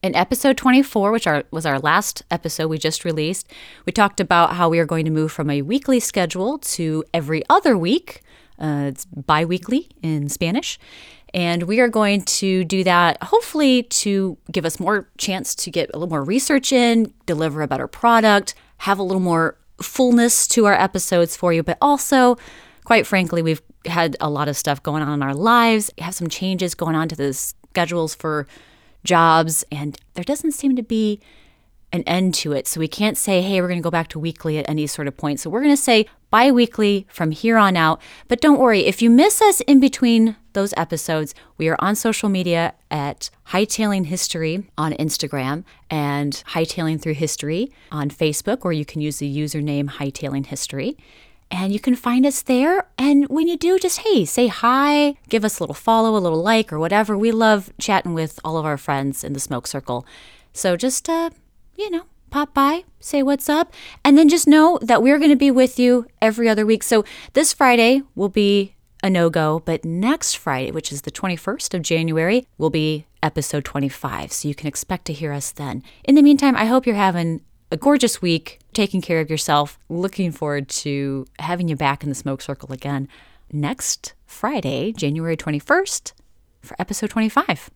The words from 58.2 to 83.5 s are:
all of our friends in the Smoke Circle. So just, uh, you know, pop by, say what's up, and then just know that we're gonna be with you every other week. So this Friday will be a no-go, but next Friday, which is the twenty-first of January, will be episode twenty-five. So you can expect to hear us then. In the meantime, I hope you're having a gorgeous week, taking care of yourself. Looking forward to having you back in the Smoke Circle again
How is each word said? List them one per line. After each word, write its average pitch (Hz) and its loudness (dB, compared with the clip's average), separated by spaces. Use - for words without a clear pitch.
all 160 -4
of 156 -4
our 151 -2
friends 139 -4
in 143 -8
the 139 -8
Smoke - -8
Circle. 127 -6
So 185 -2
just, 254 -4
uh, 330 -2
you 415 -8
know, 349 -6
pop 294 -4
by, 294 0
say - -2
what's 277 -2
up, 311 0
and 277 8
then 320 8
just 320 4
know 311 6
that 226 4
we're 277 6
gonna 294 6
be 277 4
with 254 4
you 247 4
every 226 2
other 214 2
week. 220 2
So 214 2
this 294 2
Friday 247 4
will 196 -2
be 202 2
a 196 2
no-go, 165 2
but 160 -4
next 185 -2
Friday, 131 -6
which 156 -8
is 143 -12
the - -10
twenty-first 196 -6
of 175 -4
January, 165 0
will 160 0
be 156 -4
episode 147 -4
twenty-five. 139 -8
So - -8
you 143 -6
can - -12
expect - -8
to 170 -8
hear 151 -8
us 143 -8
then. 131 -10
In 277 4
the 302 8
meantime, 285 6
I 214 2
hope 254 2
you're 226 0
having 175 0
a 160 -4
gorgeous 269 2
week, 165 -4
taking 202 0
care 165 -2
of 156 -4
yourself. 147 -2
Looking 180 -4
forward 143 -6
to 139 -6
having 175 -4
you 156 -2
back 143 0
in 147 -6
the 139 -4
Smoke 135 -8
Circle 135 -12
again 135 -8